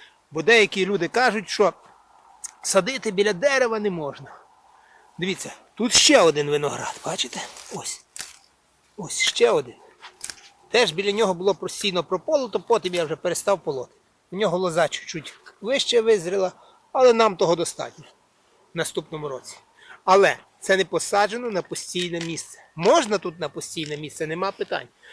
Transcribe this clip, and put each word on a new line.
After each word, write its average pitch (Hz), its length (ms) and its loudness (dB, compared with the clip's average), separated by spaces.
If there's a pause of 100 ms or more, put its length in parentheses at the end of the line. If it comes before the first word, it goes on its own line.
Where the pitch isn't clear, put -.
(300)
Бо 156 120 -6
деякі 202 440 4
люди 180 220 -2
кажуть, 220 400 0
що 190 240 2 (920)
садити 220 480 0
біля 202 220 2
дерева 240 480 0
не 208 100 -2
можна. 143 400 -8 (880)
Дивіться, 175 340 -4 (220)
тут 233 180 0
ще 277 280 6
один 147 300 4
виноград, 143 540 -4
бачите? 160 360 -6 (340)
Ось. - 300 -10 (920)
Ось 165 240 -8
ще - 300 2
один. 135 240 -2 (960)
Теж 214 220 2
біля 196 200 -2
нього 202 220 0
було 185 200 0
постійно 185 500 -4
прополото, 226 560 -2
потім 190 340 0
я 170 100 0
вже 156 120 -6
перестав 180 420 -2
полоти. 135 360 -8 (360)
У 180 60 -10
нього 185 220 0
лоза 170 300 0
чуть-чуть - 460 -12 (260)
вище 240 400 0
визріла, 190 520 0 (400)
але 254 200 6
нам 220 240 4
того 170 200 4
достатньо 156 480 -8 (680)
в 165 40 -8
наступному 151 500 -6
році. 131 280 -12 (480)
Але 185 320 6 (240)
це 190 160 2
не 185 80 2
посаджено 202 640 -2
на 185 120 -4
постійне 170 580 -8
місце. 165 380 -10 (180)
Можна 214 420 4
тут 170 200 -8
на 160 100 -6
постійне 151 480 -10
місце, 151 300 -8
нема 180 260 -6
питань. - 360 -8 (240)